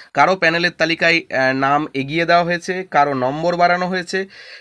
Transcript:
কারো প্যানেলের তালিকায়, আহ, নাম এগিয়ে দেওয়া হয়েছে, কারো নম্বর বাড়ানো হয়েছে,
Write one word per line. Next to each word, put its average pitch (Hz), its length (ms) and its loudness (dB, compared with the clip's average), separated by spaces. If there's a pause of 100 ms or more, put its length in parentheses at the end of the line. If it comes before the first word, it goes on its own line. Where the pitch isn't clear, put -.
(140)
কারো 160 220 4
প্যানেলের 170 360 0
তালিকায়, 165 460 0
আহ, 131 360 -2
নাম 143 400 0
এগিয়ে 143 320 -4
দেওয়া 170 180 4
হয়েছে, 175 480 -4
কারো 143 220 2
নম্বর 147 420 -2
বাড়ানো 175 320 2
হয়েছে, 185 400 -6 (340)